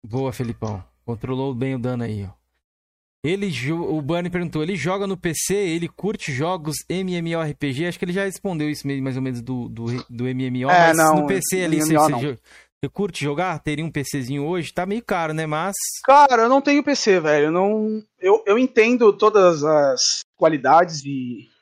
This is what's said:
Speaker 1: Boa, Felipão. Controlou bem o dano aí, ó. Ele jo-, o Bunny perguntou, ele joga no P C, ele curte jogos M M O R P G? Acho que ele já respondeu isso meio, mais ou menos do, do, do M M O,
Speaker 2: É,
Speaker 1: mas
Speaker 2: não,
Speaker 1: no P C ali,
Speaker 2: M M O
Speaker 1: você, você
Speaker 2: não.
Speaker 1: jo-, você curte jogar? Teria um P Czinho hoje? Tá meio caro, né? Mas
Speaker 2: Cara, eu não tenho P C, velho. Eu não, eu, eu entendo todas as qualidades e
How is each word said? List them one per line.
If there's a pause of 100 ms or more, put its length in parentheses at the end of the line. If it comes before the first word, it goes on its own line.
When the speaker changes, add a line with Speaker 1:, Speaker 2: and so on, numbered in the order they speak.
Speaker 1:
Boa,
Felipão. (220)
Controlou
bem
o
dano
aí,
ó. (960)
Ele
jo-,
o
Bunny
perguntou,
ele
joga
no
P
C,
ele
curte
jogos (120)
M
M
O
R
P
G?
Acho
que
ele
já
respondeu
isso
meio,
mais
ou
menos
do,
do, (220)
do
M
M
O,
Speaker 2:
É,
Speaker 1:
mas
Speaker 2:
não,
Speaker 1:
no
P
C
ali,
Speaker 2:
M
M
O
Speaker 1:
você,
você
Speaker 2:
não.
Speaker 1:
jo-, (440)
você
curte
jogar?
Teria
um
P
Czinho
hoje?
Tá
meio
caro,
né?
Mas (300)
Speaker 2:
Cara,
eu
não
tenho
P
C,
velho.
Eu
não, (160)
eu,
eu
entendo
todas
as (160)
qualidades
e (120)